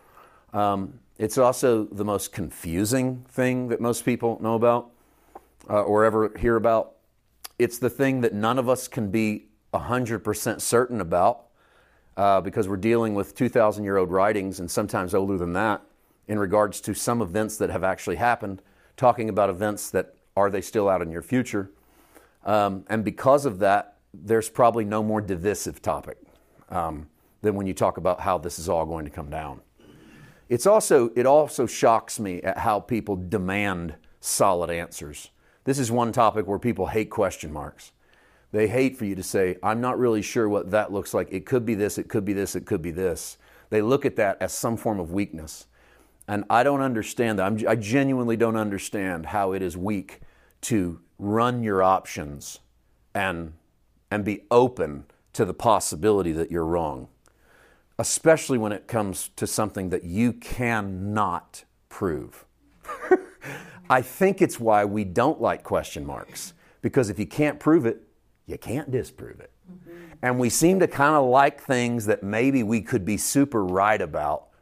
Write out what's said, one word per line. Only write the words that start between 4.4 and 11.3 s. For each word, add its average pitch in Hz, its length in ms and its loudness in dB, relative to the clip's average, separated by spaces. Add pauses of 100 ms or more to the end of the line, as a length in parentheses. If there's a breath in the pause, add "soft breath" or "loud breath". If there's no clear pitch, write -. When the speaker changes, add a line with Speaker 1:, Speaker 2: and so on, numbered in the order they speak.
Speaker 1:
know 113 140 0
about, 120 360 2 (800 loud breath)
uh, 104 140 2
or 107 240 4
ever 110 320 2
hear 117 180 2
about. 113 360 2 (680)
It's 120 180 0
the 123 140 0
thing 135 320 0
that 113 100 2
none 110 260 0
of 127 120 0
us 123 180 0
can 104 220 -4
be 107 380 -2 (260)
a 98 60 0
hundred 117 400 -2
percent 107 420 -4
certain 123 360 2
about, 90 500 2 (680 soft breath)